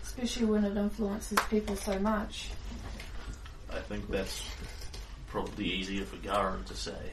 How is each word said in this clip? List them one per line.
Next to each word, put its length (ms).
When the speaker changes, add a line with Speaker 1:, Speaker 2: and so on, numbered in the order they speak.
Speaker 1:
especially 440
when 180
it 120
influences 600
people 280
so 220
much. 520
Speaker 2:
I 100
think 300
that's 320
probably 380
easier 380
for 120
Garen 480
to 100
say. 220